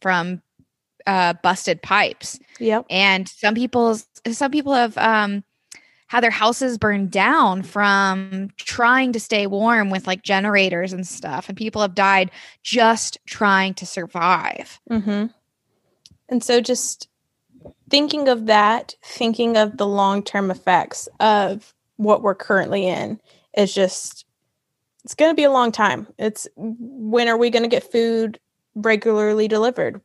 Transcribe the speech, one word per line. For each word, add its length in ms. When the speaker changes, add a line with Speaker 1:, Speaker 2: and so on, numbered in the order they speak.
Speaker 1:
from, 400
uh, 260
busted 380
pipes. 580
Speaker 2:
Yep. 300
Speaker 1:
And 380
some 260
people's, 520
some 200
people 240
have, 240
um, 440
had 140
their 80
houses 460
burned 340
down 520
from 960
trying 560
to 60
stay 260
warm 420
with, 180
like, 160
generators 720
and 140
stuff. 420
And 80
people 240
have 140
died 360
just 540
trying 480
to 120
survive. 920
Speaker 2:
Mm-hmm. 360
And 160
so 160
just 480
thinking 380
of 180
that, 560
thinking 540
of 220
the 80
long-term 640
effects 580
of 540
what 260
we're 120
currently 520
in 340
is 180
just, 520
it's 100
gonna 200
be 100
a 60
long 220
time. 340
It's, 280
when 720
are 80
we 140
gonna 180
get 220
food 480
regularly 720
delivered? 560